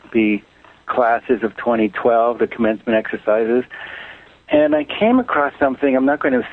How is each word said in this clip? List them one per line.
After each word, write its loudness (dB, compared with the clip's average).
the 2
classes 0
of -6
twenty 0
twelve, 0
the 0
commencement -2
exercises. 0
And 2
I 0
came 0
across -2
something. 0
I'm 2
not 2
gonna 0